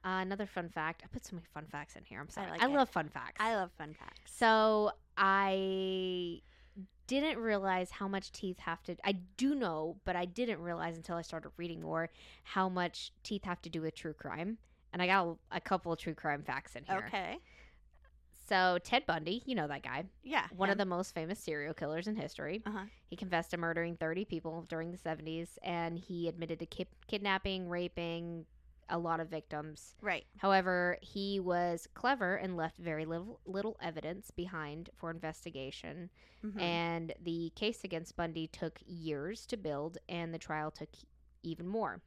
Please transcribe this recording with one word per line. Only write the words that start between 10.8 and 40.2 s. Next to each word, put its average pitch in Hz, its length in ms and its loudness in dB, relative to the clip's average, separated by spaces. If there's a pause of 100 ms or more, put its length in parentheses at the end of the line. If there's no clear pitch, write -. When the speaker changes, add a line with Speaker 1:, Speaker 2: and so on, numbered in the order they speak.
Speaker 1:
until 170 220 -4
I 170 40 -2
started 165 360 -8
reading 170 240 -6
more 160 280 0 (340)
how 190 260 2
much 180 420 -2 (120)
teeth 202 200 -2
have 175 200 -4
to 170 60 -10
do 165 120 -2
with 160 120 -2
true 156 200 -6
crime. 190 440 -4 (360)
And 175 80 0
I 180 60 6
got 185 200 6 (240)
a, - 60 -2
a 165 40 0
couple 180 300 0
of 160 80 0
true 160 160 -4
crime 147 280 0
facts - 320 -6
in 123 100 -10
here. 190 220 0
Speaker 2:
Okay. 196 300 -4 (1120)
Speaker 1:
So 185 340 8
Ted - 220 4
Bundy, 170 400 0
you 254 100 0
know 151 140 2
that 139 140 -4
guy. 127 200 -4 (180)
Speaker 2:
Yeah, 254 320 2
Speaker 1:
One 190 160 4
of 196 40 6
Speaker 2:
him. 202 60 2
Speaker 1:
the 202 60 6
most 180 300 0
famous 170 240 -2
serial 151 340 -2
killers 160 340 -2
in 214 100 -2
history. 160 480 -4
Speaker 2:
Uh-huh. 208 180 -4 (240)
Speaker 1:
He 175 80 -10
confessed 175 360 0
to 175 60 -2
murdering 170 380 0
thirty 165 300 0
people 165 420 -4
during 165 240 -2
the 180 60 -10
seventies, 160 680 -4
and 170 340 0
he 170 300 -2
admitted 165 320 -2
to 170 60 -4
kip-, - 280 -6 (140)
kidnapping, 190 640 0
raping 170 760 -2 (440)
a 170 80 2
lot 165 240 0
of 165 80 -4
victims. 151 720 -8
Speaker 2:
Right. 190 240 0 (120)
Speaker 1:
However, 185 640 6
he 196 380 -2
was 175 540 2
clever 220 420 2
and 185 220 -2
left 160 200 -2
very 160 280 -2
little, 170 400 -4
little 202 360 -4
evidence 165 480 -6
behind 165 680 -6
for 170 120 -6
investigation. 165 1000 -8 (360)
Speaker 2:
Mm-hmm. 208 140 -6
Speaker 1:
And 170 540 0 (100)
the 170 320 -2
case 220 300 -2
against 165 320 -6
Bundy 165 300 -2
took - 380 -6
years 160 640 -4
to - 100 -2
build, 156 420 -2 (100)
and 170 240 -4